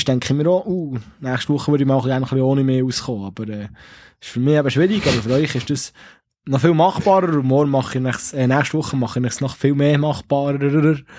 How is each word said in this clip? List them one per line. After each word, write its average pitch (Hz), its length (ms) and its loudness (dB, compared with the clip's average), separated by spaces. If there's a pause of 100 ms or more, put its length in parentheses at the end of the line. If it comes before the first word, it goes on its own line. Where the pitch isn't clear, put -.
(180)
denke - 80 -6
ich 139 120 0
mir 156 120 0
auch, 185 160 0
uh, 165 320 -4 (220)
nächste 127 340 -4
Woche 143 160 -2
würde 143 140 2
ich 131 40 2
mal 135 100 4 (120)
ein 131 120 0
bisschen 131 200 0
ohne 135 220 2
mich 131 180 2
auskommen. 120 440 -4
Aber, 107 220 -10
äh, 104 200 -10 (520)
ist - 100 -18
für 120 100 -4
mich 143 160 4
eben 139 140 2
schwierig, 185 360 2
aber 123 160 2
für 113 100 -2
euch 147 220 0
ist 123 160 -4
das 135 220 -6 (560)
noch 135 120 0
viel 165 140 4
machbarer 180 640 2
und 135 80 0
morgen 143 260 4
mache 131 260 -2
ich 127 60 -2
nächst-, 120 280 -6
äh, 131 140 0
nächste 143 320 0
Woche 143 180 -4
mache 123 220 -2
ich 127 80 0
es - 140 -6
noch 135 160 -6
viel 139 180 2
mehr 143 240 2
machbarer, 143 1000 0 (220)